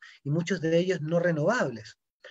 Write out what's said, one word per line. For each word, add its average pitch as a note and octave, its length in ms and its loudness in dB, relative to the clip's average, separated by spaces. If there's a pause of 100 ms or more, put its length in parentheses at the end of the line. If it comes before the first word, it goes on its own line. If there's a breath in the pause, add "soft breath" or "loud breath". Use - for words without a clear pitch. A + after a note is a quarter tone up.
(220 loud breath)
y C#3 60 -10
muchos E3+ 320 -2
de E3 160 2
ellos F3+ 240 2
no E3 200 0
renovables. E3 760 0 (340 loud breath)